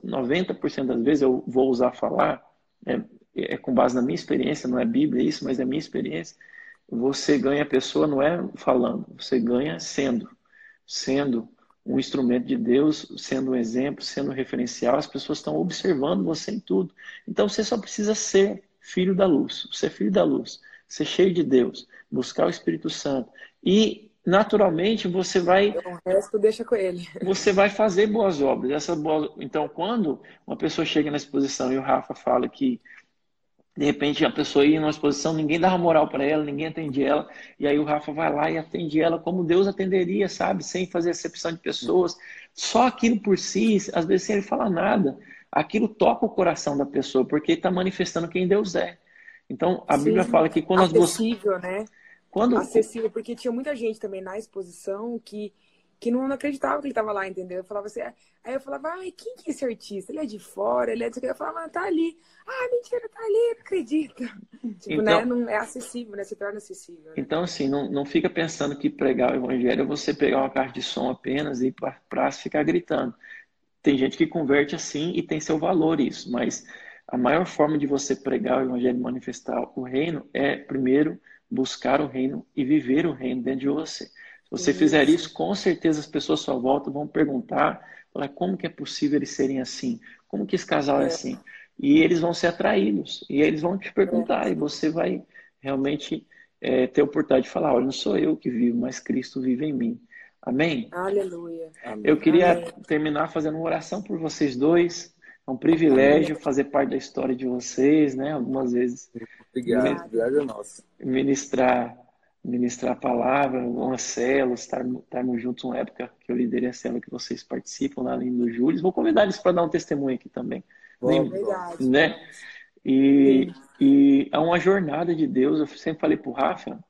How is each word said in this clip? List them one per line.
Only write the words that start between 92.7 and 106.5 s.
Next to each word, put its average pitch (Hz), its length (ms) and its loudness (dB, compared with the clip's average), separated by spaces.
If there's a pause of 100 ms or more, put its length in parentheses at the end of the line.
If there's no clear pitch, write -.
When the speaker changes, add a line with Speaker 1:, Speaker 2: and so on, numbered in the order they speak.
Speaker 1:
e 139 100 2
eles 156 220 4
vão 180 160 -2
te - 140 -10
perguntar, 220 540 0
Speaker 2:
É. 196 40 0
Speaker 1:
e 175 40 0
você 151 360 -2
vai 175 340 -2 (360)
realmente, 139 640 -4 (360)
é, 127 260 2
ter 135 140 2
a 143 40 6
oportunidade 139 420 2
de - 40 -16
falar, 160 240 0
"Olha, 127 120 4
não 135 60 -2
sou 202 260 -2
eu 156 180 2
que - 140 -6
vivo, 120 280 0
mas 127 220 -4
Cristo 127 400 -4
vive 127 260 0
em 151 60 -4
mim." 120 280 -4 (420)
Amém? 135 500 -2
Speaker 2:
Aleluia. 175 800 -6 (140)
Speaker 3:
Amém. 110 200 -10
Speaker 1:
Eu 151 140 4
queria 175 340 6
Speaker 2:
Amém. 175 180 -2 (160)
Speaker 1:
terminar 151 420 -2
fazendo 156 280 -4
uma 160 100 -6
oração 165 360 -4
por 190 160 -6
vocês 147 380 -2
dois. 170 580 2 (320)
É - 40 -10
um 131 60 -4
privilégio 147 800 6
Speaker 2:
Amém. - 80 -10
Speaker 1:
fazer 139 220 0